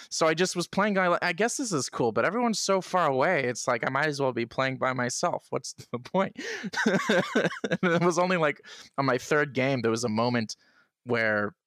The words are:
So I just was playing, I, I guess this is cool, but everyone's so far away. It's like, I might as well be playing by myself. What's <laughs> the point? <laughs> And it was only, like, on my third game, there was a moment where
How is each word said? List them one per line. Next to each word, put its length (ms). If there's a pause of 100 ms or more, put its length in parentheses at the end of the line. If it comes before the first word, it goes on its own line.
So 180
I 80
just 200
was 120
playing, 300
I, 240
I 120
guess 240
this 160
is 160
cool, 240
but 120
everyone's 340
so 220
far 260
away. 380
It's 220
like, 180
I 60
might 160
as 140
well 120
be 120
playing 320
by 160
myself. 560
What's 240
<laughs> 200
the 60
point? 380 (480)
<laughs> 20 (960)
And 100
it 100
was 160
only, 180
like, 240 (360)
on 80
my 120
third 360
game, 280
there 100
was 140
a 40
moment 460 (500)
where 500 (120)